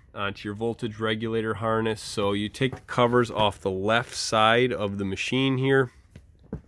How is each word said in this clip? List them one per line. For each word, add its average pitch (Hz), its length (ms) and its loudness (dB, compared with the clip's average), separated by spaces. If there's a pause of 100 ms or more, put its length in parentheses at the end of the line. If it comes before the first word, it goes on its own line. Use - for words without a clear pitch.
(140)
onto 101 340 -8
your 104 60 -6
voltage 110 440 -6
regulator 110 540 -2
harness. 110 480 0
So 101 320 -2
you 104 160 -2
take 131 280 -2
the - 60 -14
covers 120 480 2
off 104 300 0
the 98 100 -2
left 107 440 0
side 117 580 4
of 101 240 -4
the 98 80 -4
machine 127 540 0
here, 135 340 2 (760)